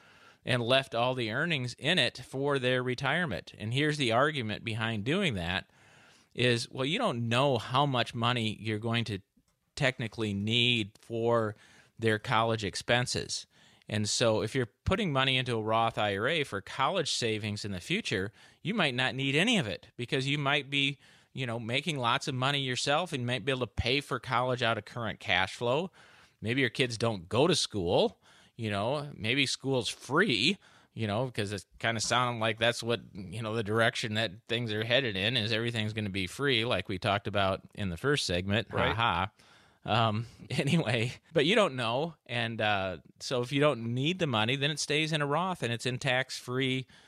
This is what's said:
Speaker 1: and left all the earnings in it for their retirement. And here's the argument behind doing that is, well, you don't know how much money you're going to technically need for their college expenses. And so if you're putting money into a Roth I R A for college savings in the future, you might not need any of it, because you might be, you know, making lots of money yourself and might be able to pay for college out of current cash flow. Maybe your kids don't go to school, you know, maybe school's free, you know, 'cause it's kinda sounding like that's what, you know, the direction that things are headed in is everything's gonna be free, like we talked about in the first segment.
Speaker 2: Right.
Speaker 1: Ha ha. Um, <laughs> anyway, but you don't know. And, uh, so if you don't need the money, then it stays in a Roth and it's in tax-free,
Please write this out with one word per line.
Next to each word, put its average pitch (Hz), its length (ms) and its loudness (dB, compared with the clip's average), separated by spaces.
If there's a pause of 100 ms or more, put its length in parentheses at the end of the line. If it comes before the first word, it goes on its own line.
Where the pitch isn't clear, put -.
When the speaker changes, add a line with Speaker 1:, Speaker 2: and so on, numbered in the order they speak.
(440)
Speaker 1:
and 123 180 0
left 127 320 2
all 123 200 0
the 117 160 -2
earnings 135 480 -2
in 160 200 0
it 127 300 0
for 139 300 0
their 127 240 2
retirement. 131 760 -2
And 107 160 -6
here's 147 260 0
the 120 140 2
argument 123 520 0
behind 110 400 -4
doing 160 300 0
that 90 360 -4 (640)
is, 120 380 2
well, 131 120 -4
you 165 140 -2
don't 123 300 -2
know 127 280 4
how 127 300 2
much 123 300 0
money 117 440 0
you're 107 200 -2
going 113 240 0
to 98 160 -4 (560)
technically 117 580 0
need 113 560 2 (100)
for 113 540 0 (440)
their 110 200 2
college 113 460 2
expenses. - 840 -2 (420)
And 104 200 -2
so 110 340 4
if 110 120 -4
you're 131 140 0 (160)
putting 190 280 0
money 131 240 2
into 123 200 0
a 110 60 -2
Roth 113 360 2
I 104 180 2
R 107 120 0
A 160 160 0
for 98 160 -6
college 151 520 0
savings 107 520 -2
in 101 80 -6
the 90 80 -6
future, 113 520 -2 (300)
you 185 120 -4
might 156 200 2
not 127 200 0
need 135 200 -2
any 202 240 4
of 120 80 0
it, - 300 -8
because 131 300 -2
you 143 120 0
might 139 320 0
be, 139 280 0 (360)
you 131 120 -4
know, 117 140 -4
making 139 380 -2
lots 123 300 0
of 135 60 -2
money 139 260 0
yourself 143 520 0
and 123 140 -4
might 123 180 -2
be 135 80 0
able 127 140 0
to - 0 -
pay 131 340 0
for 135 180 -4
college 123 440 0
out 113 160 2
of 104 80 -8
current 113 340 -6
cash 92 340 0
flow. 143 360 0 (500)
Maybe 120 220 0
your 120 80 2
kids 120 260 0
don't 101 320 -2
go 127 180 4
to 180 80 4
school, 110 640 0 (380)
you 110 140 -4
know, 131 440 -4
maybe 131 300 0
school's 127 460 -2
free, 147 640 2 (380)
you 113 120 -4
know, 117 280 -2
'cause 104 180 -4
it's 98 140 -8 (120)
kinda 113 220 0
sounding 120 400 2
like 110 180 0
that's 117 240 2
what, 117 180 -2 (120)
you 98 300 -10
know, 107 120 -4
the 117 100 -2
direction 113 500 2
that 110 160 0 (180)
things 117 240 -2
are 107 120 -2
headed 120 320 2
in 110 200 2
is 110 160 0
everything's 110 400 0
gonna 107 160 -2
be 92 180 -2
free, 127 380 0
like 110 240 0
we 98 100 -2
talked 101 280 0
about 98 340 2 (140)
in 98 160 -4
the 82 80 -4
first 143 260 0
segment. 98 480 0
Speaker 2:
Right. 90 220 0
Speaker 1:
Ha - 0 -
ha. 95 360 0 (560)
Um, 113 400 2 (120)
<laughs> - 120 -20
anyway, 123 600 0 (200)
but 151 140 4
you 196 80 4
don't 180 220 4
know. 127 380 -2 (120)
And, 117 340 -4
uh, 95 380 2 (220)
so 123 220 -2
if 123 100 -6
you 139 80 0
don't 120 340 2
need 156 240 0
the 170 80 0
money, 117 300 2
then 139 140 0
it 147 100 -4
stays 151 320 0
in 151 100 0
a 147 40 0
Roth 170 360 -2
and 117 100 0
it's 117 140 -4
in 123 120 -2
tax-free, 131 880 -2 (220)